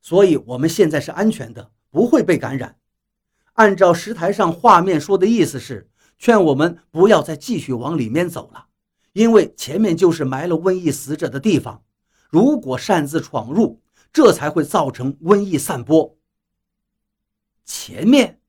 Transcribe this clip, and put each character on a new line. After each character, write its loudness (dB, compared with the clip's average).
所 2
以 2
我 -8
们 0
现 2
在 -2
是 -8
安 0
全 -8
的， -20
不 0
会 2
被 0
感 -8
染。 -12
按 4
照 4
石 -6
台 -4
上 -2
画 4
面 0
说 0
的 2
意 2
思 -10
是， -14
劝 2
我 2
们 -2
不 4
要 4
再 -8
继 -8
续 -8
往 -6
里 -4
面 -4
走 -14
了， -20
因 2
为 4
前 -8
面 0
就 4
是 -4
埋 -6
了 -2
瘟 -2
疫 -2
死 -8
者 -8
的 -10
地 0
方， -12
如 2
果 -8
擅 -2
自 -6
闯 -10
入， -2
这 4
才 -4
会 -2
造 -2
成 -8
瘟 2
疫 -4
散 -6
播。 0
前 -8
面？ 2